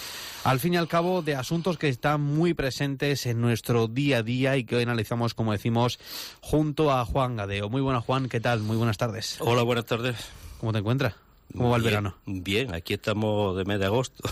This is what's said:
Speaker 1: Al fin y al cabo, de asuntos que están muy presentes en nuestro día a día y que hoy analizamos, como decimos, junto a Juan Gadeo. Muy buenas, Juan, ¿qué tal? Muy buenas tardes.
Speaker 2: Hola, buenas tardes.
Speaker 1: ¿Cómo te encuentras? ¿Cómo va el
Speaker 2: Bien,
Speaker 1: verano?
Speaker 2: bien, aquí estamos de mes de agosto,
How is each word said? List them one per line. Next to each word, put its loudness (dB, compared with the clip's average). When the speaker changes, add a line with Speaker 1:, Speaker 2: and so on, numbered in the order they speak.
Speaker 1:
Al 2
fin 0
y 4
al 0
cabo, 2
de -2
asuntos -2
que 0
están 0
muy 2
presentes -2
en 0
nuestro 2
día 2
a 0
día 2
y 0
que -2
hoy 4
analizamos, -2
como 0
decimos, 0
junto 2
a 2
Juan 0
Gadeo. -2
Muy 0
buenas, 0
Juan, 0
¿qué -2
tal? 2
Muy 0
buenas 2
tardes. -4
Speaker 2:
Hola, 4
buenas 2
tardes. -2
Speaker 1:
¿Cómo -2
te 0
encuentras? 0
¿Cómo 2
va 4
el 2
Speaker 2:
Bien, 2
Speaker 1:
verano? -2
Speaker 2:
bien, -2
aquí -6
estamos 0
de 0
mes 0
de 2
agosto, -2